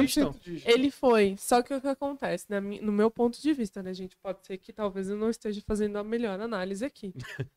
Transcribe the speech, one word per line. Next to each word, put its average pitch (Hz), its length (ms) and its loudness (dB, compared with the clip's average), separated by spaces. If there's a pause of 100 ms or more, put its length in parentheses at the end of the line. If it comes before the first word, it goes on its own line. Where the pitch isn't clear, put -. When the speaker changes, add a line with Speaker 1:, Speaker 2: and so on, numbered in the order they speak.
Speaker 1:
digital. - 0 -
Speaker 2:
Cem 277 300 2
por - 80 -14
cento - 40 -20
dígito. 170 280 -2
Speaker 3:
ele 262 180 6
foi. 214 480 4
Só 240 240 2
que 247 100 -8
o 269 80 0
que 269 80 -4
acontece, 269 640 -4
na 202 100 -2
mi-, 202 220 -6
no 214 100 0
meu 208 200 4
ponto 240 280 0
de 311 140 2
vista, 214 300 -4
né, 185 100 -8
gente? 185 240 -12
Pode 190 260 -8
ser 190 140 -10
que - 160 -20
talvez 196 340 -4
eu 202 80 -2
não 214 140 0
esteja 214 380 -4
fazendo 208 320 0
a 208 40 -4
melhor 220 380 -2
análise 196 420 -4
aqui. 214 300 -8
Speaker 1:
<laughs> - 440 -8